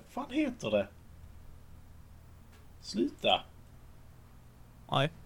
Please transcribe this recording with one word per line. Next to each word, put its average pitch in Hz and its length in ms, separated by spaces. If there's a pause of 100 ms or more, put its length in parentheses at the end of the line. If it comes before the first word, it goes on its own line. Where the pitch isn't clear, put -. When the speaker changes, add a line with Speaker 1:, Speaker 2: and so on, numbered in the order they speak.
(140)
Speaker 1:
Vad 262 120
fan 247 80
heter 285 360
det? 101 160 (2000)
Sluta. - 580 (1500)
Speaker 2:
Nej. 139 200 (160)